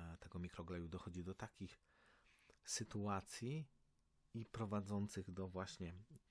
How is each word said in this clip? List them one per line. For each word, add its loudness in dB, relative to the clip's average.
e, -6
tego -6
mikrogleju -2
dochodzi -2
do -2
takich -6
sytuacji 2
i 0
prowadzących 2
do 0
właśnie -2